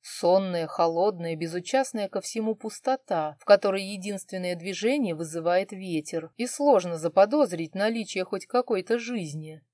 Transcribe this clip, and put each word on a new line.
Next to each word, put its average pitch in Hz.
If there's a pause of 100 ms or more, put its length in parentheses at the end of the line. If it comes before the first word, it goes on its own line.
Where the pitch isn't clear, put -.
Сонная, 180
холодная, 170
безучастная 185
ко 190
всему 220
пустота, 202
в -
которой 202
единственное 190
движение 196
вызывает 170
ветер, 165
и 247
сложно 269
заподозрить 208
наличие 208
хоть 185
какой-то 233
жизни. 156 (120)